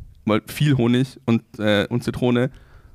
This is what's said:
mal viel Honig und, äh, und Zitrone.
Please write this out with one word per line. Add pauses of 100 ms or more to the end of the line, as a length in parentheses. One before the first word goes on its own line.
(240)
mal
viel
Honig
und, (180)
äh,
und
Zitrone. (440)